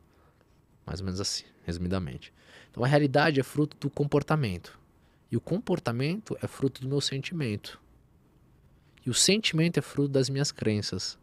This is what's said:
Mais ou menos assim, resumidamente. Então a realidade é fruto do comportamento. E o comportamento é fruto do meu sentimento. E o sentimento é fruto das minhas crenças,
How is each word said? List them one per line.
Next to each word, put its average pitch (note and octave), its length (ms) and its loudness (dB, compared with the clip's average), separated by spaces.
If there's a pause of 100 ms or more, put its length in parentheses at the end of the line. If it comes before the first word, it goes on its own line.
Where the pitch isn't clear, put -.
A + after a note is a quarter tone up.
(840)
Mais - 140 -8
ou F#2+ 60 -6
menos F#2 140 -4
assim, - 240 -4 (200)
resumidamente. E2+ 680 -4 (380)
Então - 140 -2
a - 20 2
realidade D3 540 4
é - 40 2
fruto - 340 -2
do C#3+ 120 -4
comportamento. C#3+ 880 0 (520)
E - 60 0
o - 40 0
comportamento E3 1000 -2
é - 60 -2
fruto - 320 -2
do B2+ 80 -6
meu C#3 120 0
sentimento. C3+ 800 -4 (1300)
E C3 40 0
o A#2 40 -2
sentimento E3+ 640 4
é C3 40 4
fruto C#3+ 260 0
das C3+ 200 2
minhas C3+ 220 0
crenças, - 720 -2